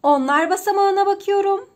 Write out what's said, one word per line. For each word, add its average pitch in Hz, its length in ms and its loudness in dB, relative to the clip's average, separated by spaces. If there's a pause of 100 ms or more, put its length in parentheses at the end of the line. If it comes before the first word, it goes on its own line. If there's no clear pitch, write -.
Onlar 285 460 0
basamağına 392 560 0
bakıyorum. 392 720 -2